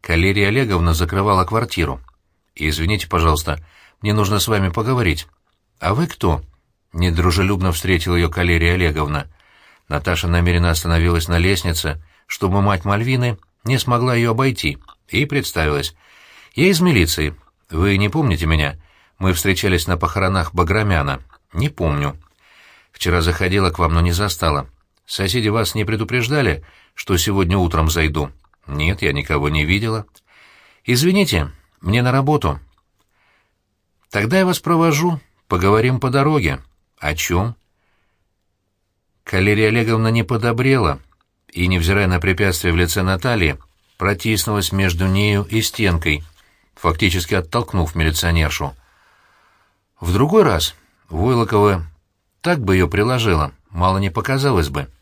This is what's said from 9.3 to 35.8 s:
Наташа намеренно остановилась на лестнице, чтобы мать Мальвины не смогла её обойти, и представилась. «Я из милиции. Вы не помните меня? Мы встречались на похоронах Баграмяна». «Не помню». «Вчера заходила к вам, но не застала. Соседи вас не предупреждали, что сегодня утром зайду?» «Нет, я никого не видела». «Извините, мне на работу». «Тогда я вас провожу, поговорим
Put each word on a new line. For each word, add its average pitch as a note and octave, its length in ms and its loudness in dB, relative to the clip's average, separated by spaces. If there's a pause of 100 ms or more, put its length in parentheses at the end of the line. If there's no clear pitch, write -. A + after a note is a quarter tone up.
Наташа E2 380 -2
намеренно E2+ 440 2
остановилась E2 580 0
на E2+ 100 0
лестнице, E2 640 -2 (240)
чтобы G2 340 -2
мать G2 240 0
Мальвины A#2 540 -2 (240)
не B2+ 160 -2
смогла B2 380 0
её A#2 160 0
обойти, A2+ 460 -2 (280)
и C3+ 200 -2
представилась. D#2 680 -2 (640)
«Я D3+ 100 2
из F#3 140 2
милиции. E2+ 560 2 (340)
Вы F#2+ 280 2
не G#2 100 0
помните G2 380 0
меня? D2+ 340 0 (400)
Мы F#2+ 120 2
встречались F2+ 540 0
на F2+ 100 0
похоронах F#2 580 -2
Баграмяна». F2 680 0 (300)
«Не C3+ 160 -2
помню». D2 500 -2 (720)
«Вчера F2 320 0
заходила F2+ 480 0
к D#2+ 100 -6
вам, E2 120 2
но E2 80 4
не E2+ 120 2
застала. E2+ 560 -2 (360)
Соседи G#2 440 -2
вас A2+ 260 -2
не A2 100 -2
предупреждали, A2+ 800 -2 (300)
что - 220 -2
сегодня F#2+ 420 0
утром D#2+ 320 2
зайду?» D2+ 400 -2 (380)
«Нет, D2+ 340 -2
я D2+ 100 0
никого C#2+ 360 -2
не D2+ 160 0
видела». G#2 420 -2 (800)
«Извините, B2+ 680 0 (300)
мне G#2 220 0
на B2 100 2
работу». C3+ 480 0 (1500)
«Тогда A2 280 0
я F#3+ 80 4
вас F3+ 140 0
провожу, E3 600 2 (280)
поговорим G#2+ 500 2